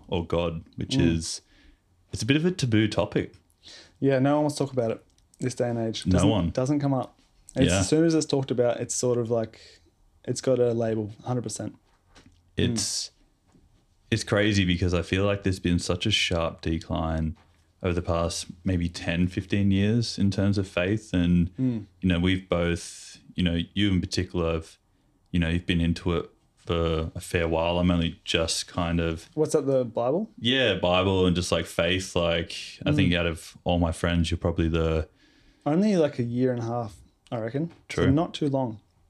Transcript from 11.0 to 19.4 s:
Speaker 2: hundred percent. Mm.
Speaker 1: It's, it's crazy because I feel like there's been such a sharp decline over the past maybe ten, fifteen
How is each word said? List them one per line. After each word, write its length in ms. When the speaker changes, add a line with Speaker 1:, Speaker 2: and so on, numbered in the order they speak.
Speaker 2:
hundred 180
percent. 320
Mm. 160
Speaker 1:
It's, 380
it's 140
crazy 400
because 300
I 80
feel 220
like 180
there's 180
been 180
such 280
a 40
sharp 520
decline 760
over 120
the 80
past 440
maybe 240
ten, 380
fifteen 440